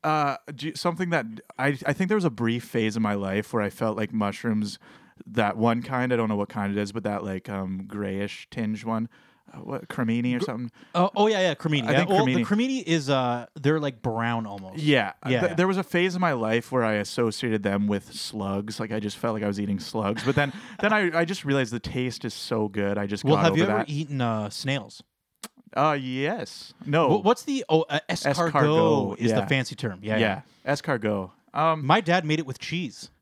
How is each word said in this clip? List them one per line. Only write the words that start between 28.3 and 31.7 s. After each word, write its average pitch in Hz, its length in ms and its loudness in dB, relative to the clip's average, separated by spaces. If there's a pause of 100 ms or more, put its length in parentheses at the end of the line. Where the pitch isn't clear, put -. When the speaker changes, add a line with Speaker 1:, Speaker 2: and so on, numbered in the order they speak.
Speaker 1:
Escargot, 151 680 4
Speaker 2:
is 113 140 2
the 107 60 4
Speaker 1:
yeah. 98 80 0
Speaker 2:
fancy 135 300 0
term. 98 260 -6
Yeah, 107 140 -2
Speaker 1:
Yeah. 107 240 2 (240)
Speaker 2:
yeah. 131 80 0
Speaker 1:
Escargot. 107 580 -2 (220)
Um, 156 340 0